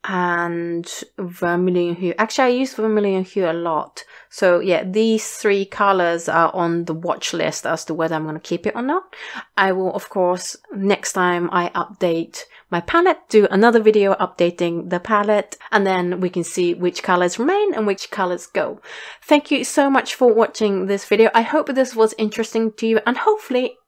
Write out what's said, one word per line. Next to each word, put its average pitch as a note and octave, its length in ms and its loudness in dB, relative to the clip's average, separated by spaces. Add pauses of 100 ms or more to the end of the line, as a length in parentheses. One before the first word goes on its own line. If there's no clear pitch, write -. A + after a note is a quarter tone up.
and E3+ 920 -4 (160)
Vermilion F3 760 0
Hue. F3 200 -4
Actually, A3+ 280 0
I B3 140 2
use C4 160 -2
Vermilion G#3 500 0
Hue F#3 260 -2
a - 20 -4
lot. E3+ 520 -4 (260)
So F3 300 2
yeah, F3+ 240 0
these A3 440 0
three G3+ 360 0
colors F3 640 0
are E3 260 2
on E3+ 300 -2
the E3+ 100 -4
watch E3 380 -4
list D#3+ 340 -4
as D#3+ 200 -4
to E3 80 -4
whether D#3+ 200 -2
I'm D#3 100 -4
gonna D#3 140 -8
keep F3 280 -6
it A3 100 -4
or A#3 60 -6
not. D#4 200 -2 (540)
I F#3+ 160 2
will, F#3 200 -2
of - 160 -8
course, F3+ 480 -2 (160)
next G3 420 -2
time F3+ 360 0
I F3 200 -2
update F3 760 -4 (260)
my F3 100 -2
palette, E4+ 380 2 (100)
do G#3 220 6
another A3+ 300 4
video G#3 340 4
updating F3 760 -2
the F3 80 -2
palette, G#3 580 0 (140)
and G3+ 160 2
then F3+ 340 0
we F#3 100 -2
can F3+ 120 -4
see F3 320 -2
which F3+ 280 -2
colors F3+ 360 0
remain F#4+ 360 0
and G#3+ 120 -2
which G3 240 -4
colors F3+ 360 -4
go. - 340 -4 (420)
Thank D4 280 2
you C4+ 120 0
so C#4 260 2
much C4 260 0
for B3 180 4
watching G3+ 540 0
this G3 180 -2
video. A3 280 4
I A3+ 100 4
hope C#4+ 260 0
this B3+ 260 0
was A3 240 2
interesting A3 540 -2
to A3+ 140 -6
you A3+ 200 2
and A#3+ 120 2
hopefully C4 580 -2 (120)